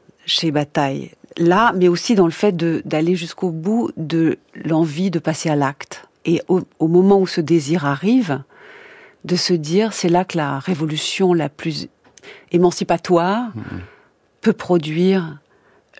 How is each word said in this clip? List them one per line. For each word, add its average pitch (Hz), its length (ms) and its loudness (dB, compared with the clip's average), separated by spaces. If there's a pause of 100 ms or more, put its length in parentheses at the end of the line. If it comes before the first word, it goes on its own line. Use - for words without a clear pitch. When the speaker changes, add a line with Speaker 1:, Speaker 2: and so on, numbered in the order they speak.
(260)
Speaker 1:
chez - 260 -2
Bataille, 143 580 -2 (260)
là, 185 380 4
mais 180 140 4
aussi 175 260 2
dans 190 120 6
le 165 60 0
fait 208 220 2
de, 165 300 -2
d'aller 156 320 0
jusqu'au 175 340 -6
bout 196 460 -2
de 160 400 0 (180)
l'envie 160 560 -2
de 165 80 -2
passer 160 300 -4
à 151 80 0
l'acte. - 500 -4 (180)
Et 165 240 0
au, 180 120 2 (200)
au 160 80 2
moment 190 320 6
où 185 60 2
ce - 140 -4
désir 156 460 0
arrive, 160 560 0 (840)
de 175 120 -2
se - 180 0
dire, 175 380 0
c'est - 160 -2
là 175 160 4
que - 120 -8
la 139 220 -2
révolution 160 760 -2
la 156 160 0
plus 143 400 -8 (640)
émancipatoire 180 1040 0
Speaker 2:
Mhm. 95 260 -10 (640)
Speaker 1:
peut 226 100 2
produire 170 840 0 (600)